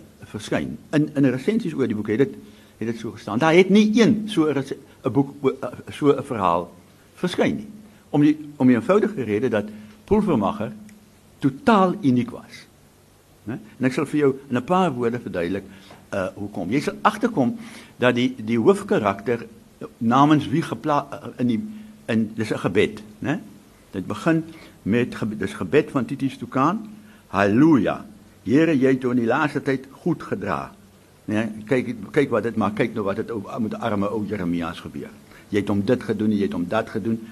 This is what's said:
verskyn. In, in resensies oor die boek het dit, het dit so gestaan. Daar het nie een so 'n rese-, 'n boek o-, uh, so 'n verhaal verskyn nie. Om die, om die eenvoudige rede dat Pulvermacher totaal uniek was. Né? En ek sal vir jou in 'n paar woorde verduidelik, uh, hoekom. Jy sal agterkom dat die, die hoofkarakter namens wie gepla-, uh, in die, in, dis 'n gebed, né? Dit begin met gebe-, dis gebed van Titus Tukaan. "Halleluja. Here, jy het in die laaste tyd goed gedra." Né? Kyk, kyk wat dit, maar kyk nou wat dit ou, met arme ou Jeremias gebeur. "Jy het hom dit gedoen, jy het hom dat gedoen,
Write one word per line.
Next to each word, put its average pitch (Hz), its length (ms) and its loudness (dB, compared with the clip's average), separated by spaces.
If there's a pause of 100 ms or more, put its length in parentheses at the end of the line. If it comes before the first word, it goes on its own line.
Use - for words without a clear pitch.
(300)
verskyn. 82 460 -6 (200)
In, 151 200 2
in 139 160 2
resensies 170 420 -2
oor 135 140 0
die 104 80 -2
boek 107 160 -4
het 117 140 2
dit, 127 80 -2 (460)
het 113 120 -4
dit 113 80 -10
so 104 160 -10
gestaan. 107 240 -6
Daar 160 160 4
het 185 140 8
nie 214 260 6
een 208 320 4
so 156 200 0
'n 147 60 0
rese-, 135 240 -4 (260)
'n 127 80 -2
boek 139 300 0
o-, 131 220 0
uh, 113 60 -8 (220)
so 143 200 2
'n 127 120 -2
verhaal 87 500 0 (420)
verskyn 180 400 -2
nie. - 120 -10 (420)
Om 147 120 2
die, 151 340 2
om 127 120 2
die 123 80 6
eenvoudige 180 480 2
rede 107 240 0
dat 104 180 0 (380)
Pulvermacher 123 680 0 (680)
totaal 185 640 2
uniek 123 300 2
was. - 360 -18 (760)
Né? 117 160 -8 (180)
En 127 80 -2
ek 127 80 0
sal 156 120 0
vir 151 140 -2
jou 135 160 4 (140)
in 123 80 0
'n 123 60 -2
paar 180 300 2
woorde 120 260 -2
verduidelik, 90 440 -4 (500)
uh, 95 220 -2
hoekom. 104 360 -6
Jy 139 80 2
sal 196 220 -4
agterkom 143 560 0 (400)
dat 120 180 4
die, 127 200 0
die 113 240 -2
hoofkarakter 123 880 2 (500)
namens 131 500 4
wie 143 140 0
gepla-, 147 520 -2
uh, 110 140 -12 (100)
in 123 100 0
die, 110 220 0 (360)
in, 110 300 0
dis 110 160 -4
'n 139 60 -2
gebed, - 460 0 (160)
né? 139 200 -4 (520)
Dit 92 160 -8
begin 160 360 0 (380)
met 117 340 0
gebe-, 110 220 -4
dis 95 160 -6
gebed 135 380 0
van 127 140 -2
Titus 135 320 -4
Tukaan. 143 600 -2 (320)
"Halleluja. 101 760 4 (400)
Here, 160 280 4
jy 131 220 4
het 127 100 -2
in 123 160 2
die 113 80 0
laaste 143 320 0
tyd 135 260 -2 (160)
goed 160 220 -2
gedra." 92 460 -6 (580)
Né? 107 160 0 (240)
Kyk, 127 220 0 (240)
kyk 143 180 2
wat 110 140 0
dit, 110 100 -4
maar 104 160 2
kyk 113 220 -2
nou 107 100 -4
wat 98 160 -2
dit 104 120 -10
ou, 101 100 -6 (180)
met 107 160 -4
arme 104 320 -2
ou 110 160 -4
Jeremias 87 560 -4
gebeur. 69 300 -12 (380)
"Jy 101 120 0
het 101 80 -4
hom 101 160 0
dit 123 180 2
gedoen, 107 280 0
jy 98 160 0
het - 60 -8
hom 87 140 -4
dat 110 220 -2
gedoen, 113 300 -4 (120)